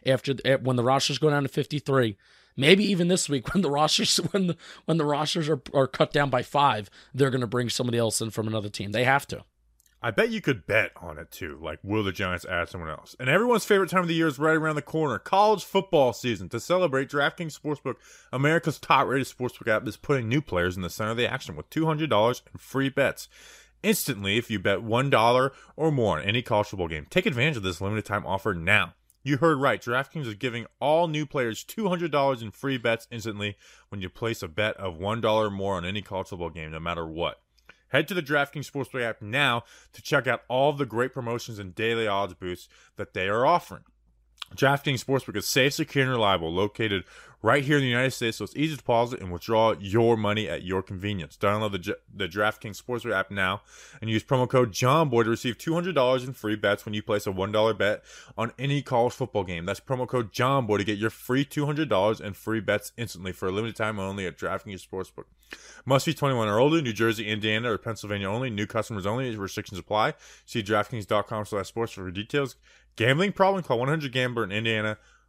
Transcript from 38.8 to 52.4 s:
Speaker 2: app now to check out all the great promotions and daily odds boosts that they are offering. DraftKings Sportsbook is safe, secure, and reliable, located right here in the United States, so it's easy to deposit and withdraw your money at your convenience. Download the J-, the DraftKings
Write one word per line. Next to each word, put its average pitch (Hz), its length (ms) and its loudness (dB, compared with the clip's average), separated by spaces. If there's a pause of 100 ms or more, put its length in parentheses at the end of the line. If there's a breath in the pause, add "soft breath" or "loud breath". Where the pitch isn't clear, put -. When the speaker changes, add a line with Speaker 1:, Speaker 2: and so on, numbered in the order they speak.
Speaker 2:
app 113 180 -4
now 120 440 0 (300 soft breath)
to - 100 -20
check 135 240 0
out 117 200 0
all 135 260 2
the 139 120 -2
great 117 260 -2
promotions 117 460 -8
and 95 160 -10
daily 113 340 0
odds 98 280 0
boosts 90 340 -10 (280 soft breath)
that - 180 -10
they 92 120 -2
are 117 200 2
offering. 165 340 0 (760)
DraftKings 135 480 2
Sportsbook 131 320 -2
is 101 120 -2
safe, 139 260 4
secure, 143 300 0
and 131 80 0
reliable, 95 420 2
located 101 500 0 (380 loud breath)
right 135 220 4
here 147 140 2
in 139 60 4
the 131 60 0
United 123 220 2
States, 117 260 -2
so 110 60 -6
it's - 120 -10
easy 156 160 0
to 143 60 -8
deposit 120 440 0
and 90 100 -8
withdraw 110 480 2
your 113 380 4
money 107 320 0
at 76 140 -6
your 92 200 -2
convenience. 95 540 -8
Download 107 340 0
the 95 80 -6
J-, 92 140 -6 (200)
the 95 140 -4
DraftKings 104 540 -2